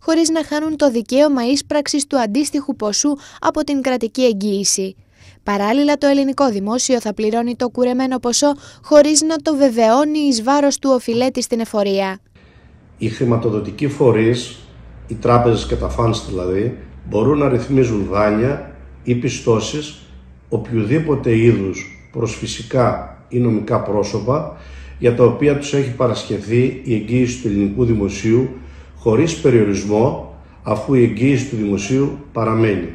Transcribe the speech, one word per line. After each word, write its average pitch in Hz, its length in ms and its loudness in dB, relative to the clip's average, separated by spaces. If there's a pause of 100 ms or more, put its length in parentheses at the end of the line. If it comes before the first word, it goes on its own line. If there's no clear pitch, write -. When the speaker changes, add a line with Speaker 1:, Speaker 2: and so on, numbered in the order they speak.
Speaker 1:
χωρίς 320 300 2
να 320 140 0
χάνουν 302 320 -4
το 285 140 4
δικαίωμα 254 560 2
ίσπραξης 285 600 -2
του 277 140 0
αντίστοιχου 277 560 -2
ποσού 220 400 -2 (240)
από 311 240 -2
την 285 160 -2
κρατική 254 440 -2
εγγύηση. 196 720 0 (460)
Παράλληλα, 233 540 2
το 285 100 0
ελληνικό 277 440 2
δημόσιο 220 500 0
θα 214 140 -6
πληρώνει 226 420 -2
το 247 120 -2
κουρεμένο 254 500 0
ποσό 240 340 2 (300)
χωρίς 302 400 6
να 320 140 0
το 311 200 0
βεβαιώνει 269 600 4
εις 277 240 0
βάρος 277 360 2
του 269 160 0
οφειλέτη 247 480 -2
στην 226 180 -4
εφορία. 196 600 -2 (840)
Speaker 2:
Οι 113 60 -2
χρηματοδοτικοί 117 800 -2
φορείς, 120 720 2 (480)
οι - 80 -8
τράπεζες 120 520 2
και - 80 -4
τα 117 240 -4
funds 113 300 0
δηλαδή, 95 500 -4 (300)
μπορούν 120 300 2
να 143 100 2
ρυθμίζουν 117 640 0
δάνεια 107 640 0 (280)
ή 123 100 0
πιστώσεις 120 840 -2 (500)
οποιοδήποτε 120 880 0
είδους 101 760 0
προς 117 240 -6
φυσικά - 800 -4 (120)
ή 123 100 -2
νομικά 113 440 0
πρόσωπα 107 720 -2 (420)
για 120 160 4
τα 127 100 6
οποία 139 340 4
τους - 160 -8
έχει 135 200 0
παρασχεθεί 113 880 -2
η 127 100 0
εγγύηση 113 480 -2
του 113 60 -2
ελληνικού 101 360 0
δημοσίου 113 640 0 (480)
χωρίς 131 400 2
περιορισμό, 107 1000 2 (280)
αφού 110 320 -2
η 127 80 6
εγγύηση 117 460 0
του - 80 -6
δημοσίου 107 640 -2 (140)
παραμένει. 110 640 0